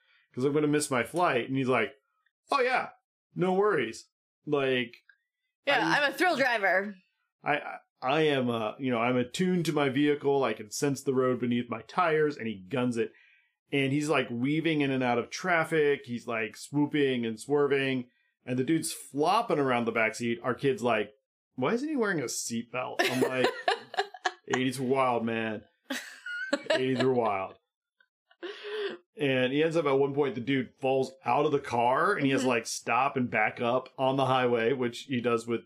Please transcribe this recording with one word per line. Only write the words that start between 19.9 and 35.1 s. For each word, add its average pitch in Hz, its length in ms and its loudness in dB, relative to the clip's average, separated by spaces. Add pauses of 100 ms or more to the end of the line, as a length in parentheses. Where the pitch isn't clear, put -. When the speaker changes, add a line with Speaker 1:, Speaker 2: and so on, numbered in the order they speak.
Speaker 1:
backseat. 113 500 0
Our 127 120 -2
kid's 127 280 0
like, 110 300 0 (440)
"Why 139 180 0
isn't 262 140 -4
he 311 80 -4
wearing 202 240 0
a 127 40 -4
seatbelt?" 120 840 -6
I'm 123 100 0
like, - 280 0 (520)
Speaker 2:
<laughs> - 560 -8
Speaker 1:
"Eighties 127 240 -2
wild, 123 460 2
man." 113 360 -4 (1080)
Eighties 131 320 0
were 131 100 4
wild. 101 440 0 (1600)
And 131 320 0
he 147 120 0
ends 160 120 -2
up 165 100 0
at 139 120 2
one 139 160 0
point, 135 220 -2
the 123 40 -6
dude 131 280 -2 (120)
falls 131 320 0 (140)
out 127 180 2
of 156 60 2
the 139 80 0
car 135 560 2
and 156 100 -2
he 135 60 4
has 135 120 2
to, 123 40 0
Speaker 2:
Mm-hmm. 127 80 2
Speaker 1:
like, 113 140 -2
stop 127 480 0
and 123 120 -2
back 110 320 0
up 120 280 0 (100)
on 131 180 2
the 139 100 2
highway, 123 460 2
which 123 360 -4
he 127 120 0